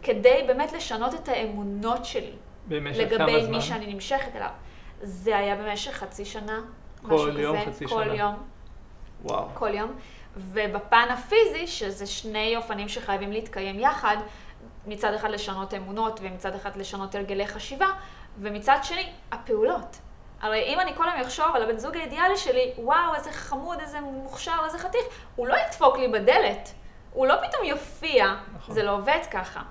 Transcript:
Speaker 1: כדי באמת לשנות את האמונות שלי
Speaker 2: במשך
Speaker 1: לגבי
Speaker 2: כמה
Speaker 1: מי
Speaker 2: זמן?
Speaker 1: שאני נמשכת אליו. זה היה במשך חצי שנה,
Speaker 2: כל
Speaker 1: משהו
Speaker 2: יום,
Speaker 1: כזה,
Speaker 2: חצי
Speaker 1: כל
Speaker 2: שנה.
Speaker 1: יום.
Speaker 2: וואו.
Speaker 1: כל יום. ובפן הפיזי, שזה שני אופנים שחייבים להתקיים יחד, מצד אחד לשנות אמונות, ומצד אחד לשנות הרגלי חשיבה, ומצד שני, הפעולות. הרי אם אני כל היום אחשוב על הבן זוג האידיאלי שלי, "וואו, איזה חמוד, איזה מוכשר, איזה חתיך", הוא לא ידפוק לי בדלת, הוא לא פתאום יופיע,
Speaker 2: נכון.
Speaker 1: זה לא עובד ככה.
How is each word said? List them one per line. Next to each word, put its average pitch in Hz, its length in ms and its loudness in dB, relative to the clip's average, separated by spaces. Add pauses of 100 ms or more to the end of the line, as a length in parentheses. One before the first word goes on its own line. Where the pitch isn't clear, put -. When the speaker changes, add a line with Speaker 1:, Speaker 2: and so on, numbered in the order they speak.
Speaker 1:
כדי 247 440 6
באמת 285 260 2
לשנות 247 400 -4
את - 160 -8
האמונות 208 760 -2
שלי - 260 -6 (360)
Speaker 2:
במשך 147 320 -2
Speaker 1:
לגבי 220 180 2
Speaker 2:
כמה 160 80 6
Speaker 1:
מי - 200 6
Speaker 2:
זמן? 226 160 -2
Speaker 1:
שאני 208 320 -4
נמשכת 269 420 -2
אליו. 202 140 -4 (520)
זה 196 360 0
היה 202 180 2
במשך 208 360 -6
חצי - 340 -8
שנה, 220 360 -6 (400)
Speaker 2:
כל - 140 2
Speaker 1:
משהו 147 240 4
Speaker 2:
יום, 151 220 2
Speaker 1:
כזה, 214 100 -4
Speaker 2:
חצי - 160 -8
Speaker 1:
כל 220 160 0
Speaker 2:
שנה. 214 120 0
Speaker 1:
יום. 208 200 0 (880)
Speaker 2:
וואו. - 300 -2
Speaker 1:
כל 208 200 -2
יום. 220 200 -2 (440)
ובפן 208 720 2
הפיזי, 339 580 4
שזה 196 380 -4
שני 214 520 -2
אופנים 208 320 -4
שחייבים 202 420 -2
להתקיים 202 480 -6
יחד, 220 380 2 (680)
מצד 208 260 0
אחד 214 160 0
לשנות 196 440 -4
אמונות, 208 500 -2
ומצד 185 320 -6
אחד 196 200 -8
לשנות 196 400 -8
הרגלי 196 320 -2
חשיבה, 269 400 -2 (520)
ומצד 208 440 4
שני, 359 260 -4 (220)
הפעולות. - 680 0 (420)
הרי 214 220 0
אם 311 160 0
אני 339 160 0
כל 330 140 2
היום 311 120 0
אחשוב 254 320 -2
על 233 100 4
הבן 226 140 0
זוג 254 200 -6
האידיאלי 330 400 2
שלי, 320 400 2
"וואו, 311 380 4
איזה 302 160 -4
חמוד, 294 480 -6
איזה 294 220 -8
מוכשר, 277 640 -6
איזה 320 140 -4
חתיך", 381 220 0 (340)
הוא 240 120 -2
לא - 80 4 (120)
ידפוק 262 300 6
לי 262 100 2
בדלת, 220 680 4 (400)
הוא 262 140 2
לא 294 80 8 (120)
פתאום 508 180 0
יופיע, 277 680 4 (220)
Speaker 2:
נכון. - 200 -8
Speaker 1:
זה 214 80 2
לא 202 120 2
עובד 262 240 4 (120)
ככה. 185 400 -6